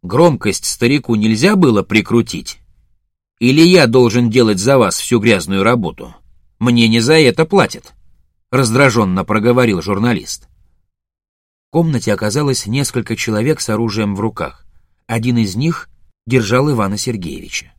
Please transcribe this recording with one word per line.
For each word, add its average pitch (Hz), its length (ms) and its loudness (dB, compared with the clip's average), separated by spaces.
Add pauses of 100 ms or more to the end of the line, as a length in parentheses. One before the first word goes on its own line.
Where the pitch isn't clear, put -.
"Громкость 113 600 0
старику 123 500 -2
нельзя 110 420 2
было 120 260 2
прикрутить? - 760 -2 (800)
Или 131 220 2
я 170 260 6
должен 120 440 2
делать 110 280 2
за 131 200 2
вас 98 200 0
всю - 200 -2
грязную 98 440 0
работу? 101 520 -4 (440)
Мне 117 300 2
не 117 120 2
за 131 140 2
это 156 300 4
платят", - 480 -2 (580)
раздражённо 113 720 2
проговорил 113 580 0
журналист. 101 680 -4 (1200)
Комнате 151 420 0
оказалось 117 540 -2
несколько 120 500 -4
человек 113 440 -2
с - 80 -8
оружием 107 460 -2
в 95 60 -8
руках. 104 460 -8 (400)
Один 117 320 -2
из 101 180 -2
них 156 320 -4 (380)
держал 123 440 0
Ивана 104 280 -2
Сергеевича. 90 800 -10